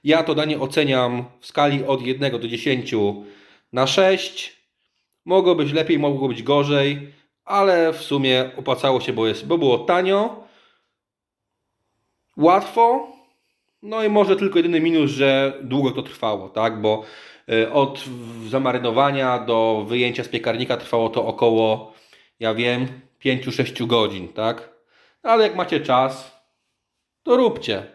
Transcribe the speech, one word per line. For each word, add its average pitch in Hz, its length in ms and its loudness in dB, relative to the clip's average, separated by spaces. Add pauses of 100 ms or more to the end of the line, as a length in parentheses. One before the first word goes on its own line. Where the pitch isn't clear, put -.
Ja 160 180 4
to 160 120 -2
danie 151 260 -2
oceniam 127 640 0 (160)
w - 60 -20
skali 143 380 0
od 131 180 -2
jednego 131 360 -4
do 117 100 -6
dziesięciu 117 760 -2 (480)
na 127 140 0
sześć. 185 680 0 (680)
Mogło 180 300 4
być 143 180 0
lepiej, 156 260 0
mogło 139 300 0
być 113 140 -6
gorzej, 143 720 0 (320)
ale 180 480 2
w 160 100 -10
sumie 131 540 0
opłacało 131 440 0
się, 123 120 -6
bo 113 140 0
jest, 107 200 -4
bo 170 120 0
było 127 200 2
tanio, 190 680 0 (1900)
łatwo. 196 760 2 (680)
No 220 220 -6
i 208 40 2
może 202 280 4
tylko 190 220 0
jedyny 165 220 2
minus, 160 300 2
że 135 520 2
długo 131 280 0
to 127 120 -8
trwało, 101 460 -6
tak? 110 320 -2
Bo, 107 220 0 (500)
y, 113 200 2
od 139 260 0
w-, 117 500 -14
zamarynowania 127 880 0
do 113 500 0
wyjęcia 120 360 -2
z - 40 -12
piekarnika 117 480 -2
trwało 113 320 -2
to 113 180 -2
około, 113 680 2 (480)
ja 113 140 -2
wiem, 120 320 0 (320)
pięciu, 127 340 -2
sześciu - 340 -4
godzin, 101 420 0
tak? - 440 -6 (500)
Ale 226 220 4
jak 202 120 -2
macie 175 240 -2
czas, - 640 -2 (800)
to 247 140 2
róbcie. 117 580 0